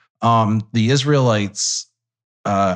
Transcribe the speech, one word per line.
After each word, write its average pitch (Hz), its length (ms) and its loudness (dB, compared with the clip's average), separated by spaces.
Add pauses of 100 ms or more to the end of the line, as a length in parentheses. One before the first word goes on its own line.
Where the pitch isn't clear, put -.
(220)
Um, 110 500 2
the 117 180 0
Israelites, 127 960 0 (600)
uh, 98 300 0